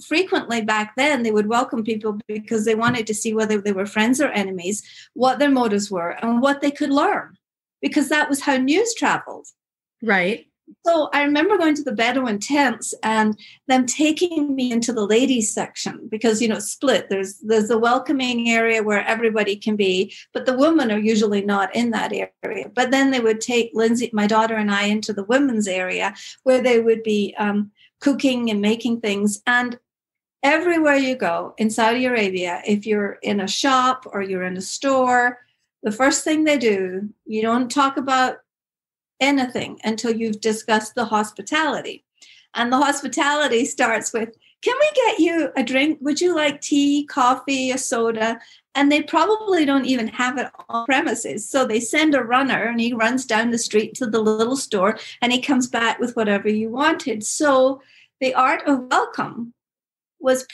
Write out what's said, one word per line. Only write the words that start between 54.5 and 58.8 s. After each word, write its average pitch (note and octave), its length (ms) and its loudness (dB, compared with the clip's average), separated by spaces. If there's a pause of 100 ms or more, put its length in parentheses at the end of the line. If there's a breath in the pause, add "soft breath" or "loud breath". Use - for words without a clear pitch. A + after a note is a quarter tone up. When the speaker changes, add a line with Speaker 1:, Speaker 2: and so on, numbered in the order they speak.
Speaker 1:
store G#3 400 0 (240 loud breath)
and A#3+ 100 2
he B3 100 0
comes B3+ 260 0
back A3+ 320 -2
with A#3+ 160 -4
whatever G#3 340 0
you A3 200 0
wanted. B3+ 540 -2
So C4+ 580 2 (380 loud breath)
the C4 140 0
art C4+ 320 0
of C4 240 2